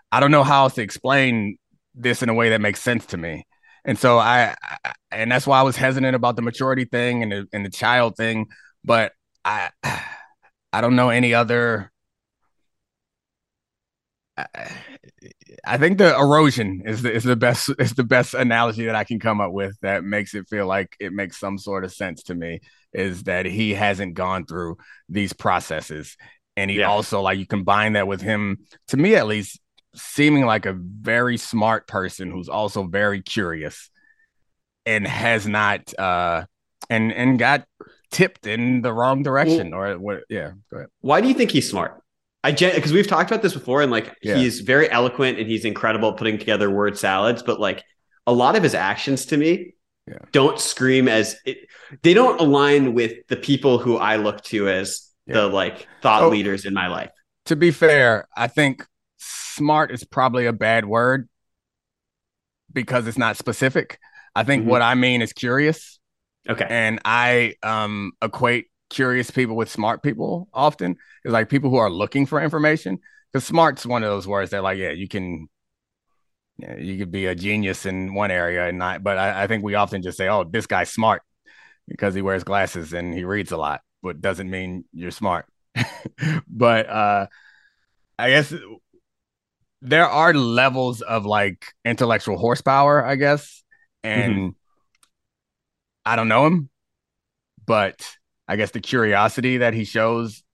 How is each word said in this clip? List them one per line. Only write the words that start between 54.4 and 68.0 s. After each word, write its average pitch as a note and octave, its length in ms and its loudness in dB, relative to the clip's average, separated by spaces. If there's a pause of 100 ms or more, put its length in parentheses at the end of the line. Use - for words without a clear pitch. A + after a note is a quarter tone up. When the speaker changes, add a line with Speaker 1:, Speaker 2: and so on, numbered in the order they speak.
Speaker 2:
to G2+ 240 -2
as F#2+ 420 -4 (140)
Speaker 1:
Yeah. - 160 -8
Speaker 2:
the, G2+ 60 2
like, F#2+ 400 -2 (140)
thought A2 200 6
Speaker 1:
So E3 80 6
Speaker 2:
leaders G2 360 0
in G2 100 -6
my F#2 120 -2
life. - 220 -8 (360)
Speaker 1:
to E3 100 0
be D#3+ 160 4
fair, C#3 560 4 (100)
I A#2 100 -2
think C#3 380 0 (340)
smart - 720 -2
is A#2+ 120 -10
probably B2+ 420 0
a A#2 80 0
bad A2 320 2
word A#2+ 420 0 (1400)
because B2 360 -2
it's A2+ 100 -6
not A2+ 180 2
specific. C3 600 -2 (380)
I A2 80 2
think C3 180 2
Speaker 2:
Mm-hmm. A2 80 0
Speaker 1:
what B2 140 4
I A#2+ 100 4
mean B2 300 2
is A#2+ 100 -6
curious. C#3 640 -2 (480)
Speaker 2:
Okay. A2+ 220 -2
Speaker 1:
And A2+ 340 0
I, A#2+ 600 2
um, G#2 480 -4 (100)